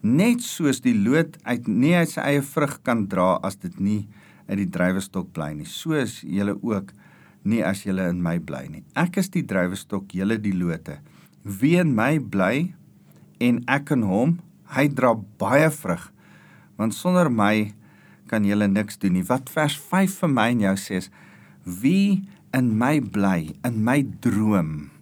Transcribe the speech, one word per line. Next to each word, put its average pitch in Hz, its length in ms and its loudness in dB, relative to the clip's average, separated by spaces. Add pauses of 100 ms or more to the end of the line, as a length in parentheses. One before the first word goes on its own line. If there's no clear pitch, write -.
net 214 400 2
soos 139 400 -2
die 123 120 2
loot 139 420 2 (100)
uit, 120 200 -4
nie 120 280 4
uit 165 160 2
sy - 160 -6
eie 143 180 2
vrug 143 400 -2
kan 117 260 0
dra 90 260 2 (100)
as 95 160 -6
dit 87 160 -10
nie 104 240 0 (460)
uit 98 100 -2
die 95 100 -2
druiwestok 90 640 -2
bly 78 200 -6
nie, 76 140 -12
so - 260 -6
is 127 320 -4
julle 101 320 -2
ook 104 320 -4 (560)
nie 110 160 0
as 98 240 -4
julle 95 240 -2
in 90 120 -4
my 85 200 0
bly 65 240 -10
nie. - 160 -16 (160)
Ek 175 200 -2
is 196 120 -4
die 151 160 -4
druiwestok, 95 680 -4
julle 101 280 0
die 101 120 -2
lote. 80 440 -4 (440)
Wie 110 360 2
in 160 160 2
my 123 240 2
bly 113 540 0 (680)
en 120 180 2 (100)
ek 143 240 0
in 120 120 2
hom, 123 300 2 (380)
hy 143 160 4
dra 123 220 4 (260)
baie 139 320 4
vrug, - 380 -6 (680)
want 110 160 -2
sonder 180 360 2
my 107 400 2 (560)
kan 113 200 0
julle 104 200 4
niks 101 320 0
doen 92 200 2
nie." 90 80 -2
Wat 131 220 -2
vers 151 260 0
vyf 190 440 0
vir 170 100 0
my 117 220 2
en 117 160 2
jou 95 80 2
sê 98 240 -4
is, - 100 -8 (540)
wie 180 600 0 (300)
in 127 240 0
my 139 220 2
bly, 95 540 0 (100)
in 110 200 -2
my 123 200 2 (180)
droom 98 680 0 (100)